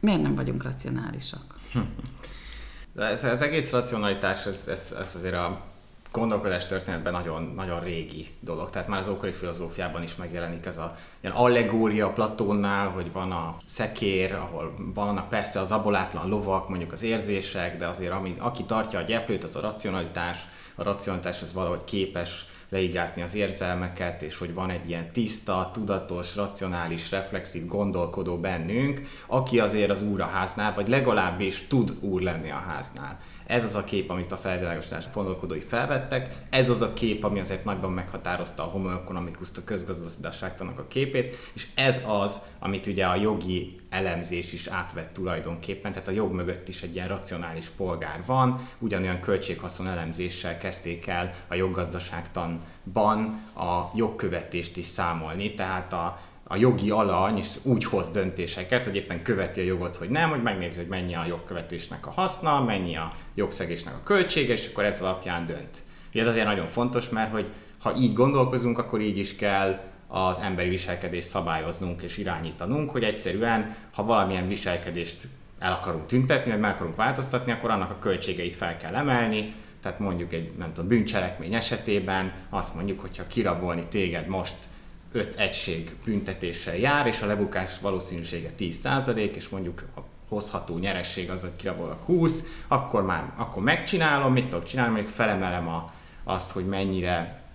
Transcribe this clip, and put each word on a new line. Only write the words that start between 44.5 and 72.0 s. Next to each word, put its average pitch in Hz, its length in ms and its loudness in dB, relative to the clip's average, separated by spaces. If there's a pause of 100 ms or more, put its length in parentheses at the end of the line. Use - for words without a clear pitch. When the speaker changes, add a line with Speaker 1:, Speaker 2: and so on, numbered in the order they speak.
Speaker 2:
is 87 140 -8
átvett 85 460 -6
tulajdonképpen, 87 800 -4
tehát 95 160 -6
a 95 40 0
jog 98 200 2
mögött 90 360 -2
is - 140 -8
egy 85 120 -8
ilyen 90 140 -4
racionális 85 600 -6
polgár 82 580 -4
van, 127 420 4 (100)
ugyanolyan 92 420 0
költséghaszon 92 680 -2
elemzéssel 85 720 -4
kezdték 85 480 -4
el 90 280 0 (140)
a 87 60 -4
joggazdaságtanban 90 1900 0 (120)
a 87 400 0
jogkövetést 87 840 -2
is 87 100 -6
számolni, 85 680 -2
tehát 92 380 -2
a, 87 260 -2 (320)
a 90 60 0
jogi 107 340 6
alany 101 460 4
is 92 100 0 (160)
úgy 123 220 4
hoz 87 260 0
döntéseket, 92 760 0
hogy 101 120 -2
éppen 90 260 -2
követi 95 380 0
a 90 40 2
jogot, 90 320 0
hogy 85 120 -6
nem, 156 220 2
hogy 139 120 0
megnézi, 90 360 -2
hogy 87 100 -6
mennyi 90 260 -2
a 82 120 -2
jogkövetésnek 85 800 -6
a - 40 -6
haszna, 156 540 2
mennyi 92 320 2
a 82 160 -4 (220)
jogszegésnek 87 600 -2
a - 100 -10
költsége, 165 480 4
és 110 180 0
akkor 104 140 2
ez 101 160 2
alapján 90 460 -2
dönt. - 360 -8 (280)
Ugye 113 100 2
ez 117 60 6
azért 113 200 6
nagyon 98 200 2
fontos, 123 420 2
mert 110 240 0
hogy 107 140 0 (320)
ha - 180 0
így 123 160 6
gondolkozunk, 123 640 6
akkor 117 220 0
így 104 180 2
is 98 180 -2
kell 98 440 4 (260)
az 92 320 2
emberi 90 300 0
viselkedést 90 600 -2
szabályoznunk 85 760 -2